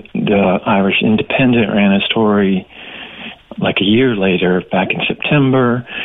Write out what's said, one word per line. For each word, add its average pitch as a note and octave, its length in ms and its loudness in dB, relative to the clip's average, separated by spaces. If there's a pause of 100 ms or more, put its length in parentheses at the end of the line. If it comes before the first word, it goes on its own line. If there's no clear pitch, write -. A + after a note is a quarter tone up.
(140)
the G2 520 0
Irish G2 360 0
Independent A#2 720 0
ran G2+ 220 2
a G2+ 80 2
story, G2+ 640 0 (920)
like, F#2 240 -2
a - 40 0
year A#2 300 2
later, F2+ 460 0 (100)
back F#2+ 200 0
in E3+ 160 -4
September, C3 800 0 (180)